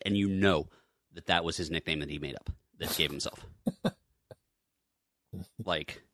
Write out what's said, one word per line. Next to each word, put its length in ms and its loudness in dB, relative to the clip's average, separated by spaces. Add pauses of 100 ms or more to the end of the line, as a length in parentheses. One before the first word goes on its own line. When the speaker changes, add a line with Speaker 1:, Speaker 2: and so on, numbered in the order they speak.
Speaker 1:
And 100 2
you 140 4
know 400 4 (440)
that 120 -16
that 180 4
was 140 -2
his 140 -2
nickname 300 0
that 100 -4
he 80 -4
made 160 -6
up, 160 -8 (260)
that 140 -4
he 120 2
gave 60 2
himself. 340 -6 (400)
Speaker 2:
<laughs> 100 0 (1700)
Speaker 1:
Like, 380 -2 (120)